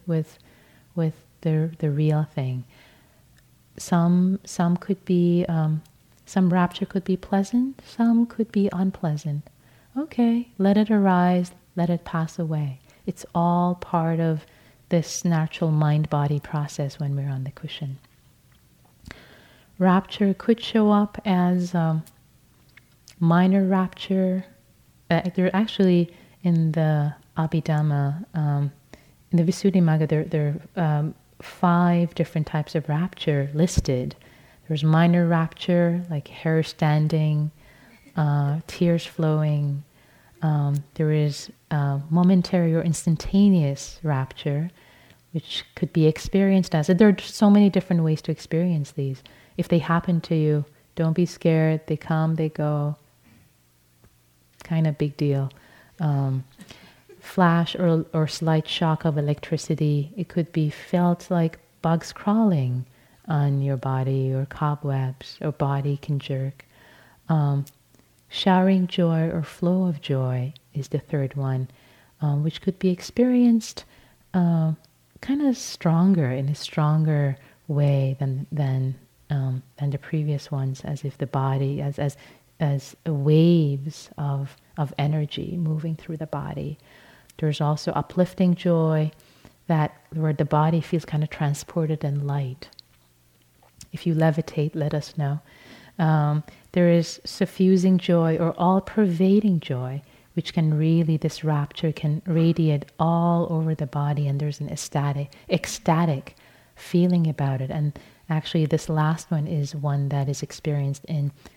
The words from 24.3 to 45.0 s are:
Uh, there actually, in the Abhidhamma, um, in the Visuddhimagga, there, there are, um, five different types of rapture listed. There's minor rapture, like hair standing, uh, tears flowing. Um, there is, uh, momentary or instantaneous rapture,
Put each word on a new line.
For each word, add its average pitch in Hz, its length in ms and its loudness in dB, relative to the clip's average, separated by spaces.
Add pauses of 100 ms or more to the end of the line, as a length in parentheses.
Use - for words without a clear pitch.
Uh, 165 120 2 (120)
there 180 220 2
actually, 185 560 2 (300)
in 165 300 2
the 151 420 0 (240)
Abhidhamma, 151 960 0
um, 143 360 0 (600)
in 175 80 2
the 170 40 4
Visuddhimagga, 160 640 2
there, 156 180 0
there 151 360 -2 (160)
are, 180 80 -2
um, 151 300 0 (260)
five 175 720 2
different 160 320 -2
types - 280 -4
of 156 160 -4
rapture 147 640 -2
listed. 147 600 0 (540)
There's 151 160 -2
minor 170 420 4
rapture, 170 840 0
like 147 180 -6
hair 160 340 0
standing, 151 880 0 (680)
uh, 147 500 0
tears 170 400 0
flowing. 151 760 0 (600)
Um, 143 420 0 (100)
there 151 180 0
is, 147 380 -2 (200)
uh, 143 300 -2 (100)
momentary 175 640 4
or 165 80 0
instantaneous 170 1200 2
rapture, 147 680 -4 (640)